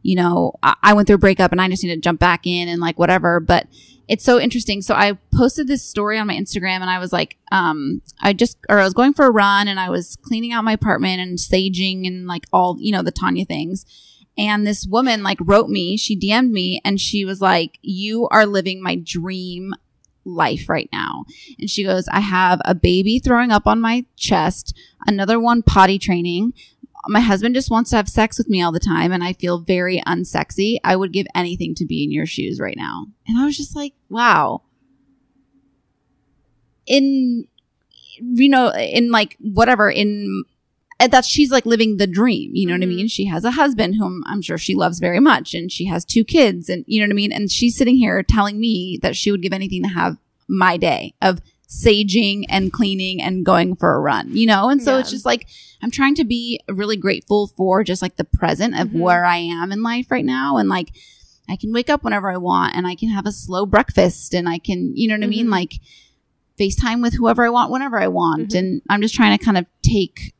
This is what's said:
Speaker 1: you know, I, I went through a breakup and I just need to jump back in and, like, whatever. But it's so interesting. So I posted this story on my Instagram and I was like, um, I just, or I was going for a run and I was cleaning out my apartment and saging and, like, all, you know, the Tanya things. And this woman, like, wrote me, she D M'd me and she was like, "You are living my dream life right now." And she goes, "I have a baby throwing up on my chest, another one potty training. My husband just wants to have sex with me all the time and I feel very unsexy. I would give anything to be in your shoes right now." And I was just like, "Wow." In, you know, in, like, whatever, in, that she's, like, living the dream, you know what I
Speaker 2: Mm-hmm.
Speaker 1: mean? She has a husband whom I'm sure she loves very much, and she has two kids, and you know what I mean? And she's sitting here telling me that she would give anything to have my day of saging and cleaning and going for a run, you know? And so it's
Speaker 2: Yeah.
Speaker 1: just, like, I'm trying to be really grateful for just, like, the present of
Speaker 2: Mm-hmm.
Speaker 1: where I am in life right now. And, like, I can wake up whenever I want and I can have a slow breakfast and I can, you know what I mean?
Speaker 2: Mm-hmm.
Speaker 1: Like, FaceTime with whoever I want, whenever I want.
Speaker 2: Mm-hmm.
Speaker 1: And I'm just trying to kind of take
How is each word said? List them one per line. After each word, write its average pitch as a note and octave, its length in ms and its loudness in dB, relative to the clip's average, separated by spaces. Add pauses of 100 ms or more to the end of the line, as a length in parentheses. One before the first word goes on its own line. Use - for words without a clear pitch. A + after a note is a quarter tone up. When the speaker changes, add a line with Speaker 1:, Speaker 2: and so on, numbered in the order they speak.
Speaker 1:
you F#3 140 0
know, F3 380 0 (100)
I, - 200 4
I G#3 100 8
went G#3 140 4
through G3+ 100 8
a - 20 0
breakup F#3 320 4
and F#3 100 0
I F#3 80 2
just F#3 140 -4
need F3 100 -4
to D#3+ 80 -6
jump E3+ 180 -2
back F3 280 2
in F3 200 -2
and, E3+ 140 -4
like, E3+ 180 -4
whatever. F3 400 2
But F3 280 2 (400)
it's - 160 -2
so B3 160 6
interesting. G#3+ 420 -2
So - 140 0
I G3+ 220 2 (160)
posted B3+ 340 2
this C4+ 200 -2
story G#3 300 -4
on G#3+ 100 -2
my G3 80 -4
Instagram F#3 460 -4
and F#3 80 -4
I F#3 100 -2
was F3+ 140 -6
like, E3 240 -4 (140)
um, D#3 500 -2 (200)
I G3 120 2
just, - 240 0 (100)
or G#3 120 4
I F#3+ 40 6
was F#3+ 120 0
going C#4 180 4
for D4 120 6
a B3 60 8
run G3+ 360 2
and F#3+ 120 -4
I F#3 100 -4
was F3 340 -4
cleaning A#3 280 -4
out A#3 120 -2
my A3 100 0
apartment F#3 480 0
and F3+ 160 -6
saging F#3 680 -2
and, F3+ 180 -8
like, F3+ 260 -10
all, F3+ 280 2
you G#3+ 120 -2
know, F#3+ 120 0
the E3+ 80 -2
Tanya F#3 340 -2
things. E3+ 400 -8 (520)
And G#3 280 0
this G3+ 220 -4
woman, A3 340 0
like, G3 200 -2
wrote G3+ 280 4
me, G3 280 -2
she G#3+ 180 -2
D G3 160 -2
M'd B3 200 4
me F#3 340 -2
and G3 140 0
she G3+ 260 -2
was F#3+ 160 -6
like, F3+ 400 2
"You G#3 480 -4
are G#3+ 160 6
living F#3+ 360 0
my F3+ 140 -4
dream F3+ 760 -8 (500)
life E3 460 -4
right E3 240 -2
now." - 320 -8 (340)
And G#3 100 -8
she G3+ 140 -4
goes, F#3 240 -2
"I G3 140 0
have F#3 420 2
a - 100 0
baby F#3+ 460 2
throwing A#3+ 320 2
up G3+ 160 2
on A3 140 2
my A#3 240 0 (100)
chest, - 580 -2 (320)
another G3+ 360 0
one A#3 200 2
potty F#3+ 380 6
training. F3+ 540 -2 (560)
My G#3 100 2
husband A3+ 340 2
just C4 160 -2
wants A#3 200 2
to A#3 80 2
have G3+ 100 0
sex - 300 0
with A3+ 100 -2
me F#3+ 140 2
all E3+ 100 0
the E3+ 80 -2
time E3+ 320 0
and F3+ 140 -2
I F3+ 80 -4
feel F3 260 -4
very F3+ 480 -2
unsexy. F#3+ 800 -2
I F#3 100 4
would F#3+ 160 -2
give G3 240 -4
anything F3 400 -4
to D#3+ 100 -6
be D#3 200 -4
in D3 60 -6
your D3+ 140 -4
shoes - 360 -8
right - 160 -8
now." - 300 -12 (200)
And A3+ 100 0
I C4 60 2
was D4 140 -2
just C#4+ 180 -12
like, C#4+ 160 -10 (160)
"Wow." G3 540 0 (2250)
In, C4 580 0 (760)
you B3 300 4
know, B3+ 200 6
in, D#3+ 420 0
like, G#3+ 280 0
whatever, G#3+ 520 4
in, G3+ 520 -2 (560)
that B3 240 6
she's, C#4+ 280 2
like, B3+ 140 2
living A3+ 320 2
the G3+ 100 2
dream, G3+ 480 0
you F#3 120 0
know F3 60 -2
what F3+ 80 -2
I F#3 40 0
Speaker 2:
Mm-hmm. F3+ 100 -2
Speaker 1:
mean? G3 120 -2
She G3 180 -4
has F3+ 200 -4
a B3 60 2
husband A#3+ 440 0
whom F#3 300 -4
I'm G3+ 160 -6
sure E3 160 -8
she - 180 -4
loves E3+ 240 0
very F3 200 0
much, C4+ 340 4
and E3+ 180 -8
she F3+ 140 -8
has E3+ 180 -4
two A3+ 200 0
kids, G3+ 440 2
and F3+ 200 -6
you G#3+ 120 0
know G#3 80 0
what G3+ 60 0
I - 20 0
mean? G#3 160 -2
And G3+ 200 -4
she's A#3 260 0
sitting B3 180 4
here G3 280 2
telling G#3 360 2
me F#3 420 -2
that - 140 -2
she G3+ 160 -2
would F#3+ 100 -2
give F#3 120 -4
anything F#3+ 300 -6
to G3 60 -4
have F3 280 -4 (300)
my F#3 300 0
day E3 440 -2
of F#3 180 0 (300)
saging G3+ 800 2
and F#3+ 240 -2
cleaning F#3+ 480 -2
and F#3 240 -2
going F3+ 300 2
for E3+ 180 2
a C3 60 0
run, C#3 360 -2
you A3+ 120 4
know? G#3 220 4
And C#4 120 2
so C4 160 2
it's B3+ 120 -2
Speaker 2:
Yeah. C4 60 -8
Speaker 1:
just, - 100 -10
like, A#3+ 220 -2 (360)
I'm A#3+ 80 -4
trying C#4 240 2
to D4+ 100 0
be A#3 420 -4
really G#3 300 -4
grateful G3+ 580 0
for F#3+ 280 2
just, F#3 180 -2
like, - 160 -6
the - 80 -4
present F3 520 0
of - 100 -2
Speaker 2:
Mm-hmm. E3 120 -2
Speaker 1:
where F3 260 4
I F3 120 2
am E3+ 340 -6
in G#3 120 -4
life A#3 260 -4
right B3+ 160 -2
now. C4 320 -2
And, G#3 100 0
like, F#3 220 -2 (580)
I F#3 80 -6
can G#3+ 160 -8
wake A#3+ 180 -2
up D4 140 0
whenever G3+ 280 -2
I F3+ 60 -6
want F3+ 380 0
and F3+ 120 -8
I F3+ 80 -6
can A3 140 -4
have G3+ 180 -2
a G#3 40 -4
slow F#3 360 -6
breakfast F3+ 640 0
and F3 160 -2
I E3 80 -4
can, F3+ 380 -4
you A#3 120 0
know A3 80 0
what G#3 80 -4
I - 40 -2
mean? G#3+ 180 -2
Speaker 2:
Mm-hmm. A3 60 0
Speaker 1:
Like, F3+ 280 -4 (800)
FaceTime A3+ 440 0
with A#3 100 0
whoever A#3 320 2
I A#3 40 2
want, A#3+ 220 0
whenever B3+ 300 -4
I F#3 60 0
want. E3+ 420 -2
Speaker 2:
Mm-hmm. G#3 80 -2
Speaker 1:
And F#3 320 -2
I'm G3+ 120 0
just A3 140 -2
trying G#3 220 4
to - 80 -4
kind G3+ 120 2
of F3 80 0 (180)
take - 560 0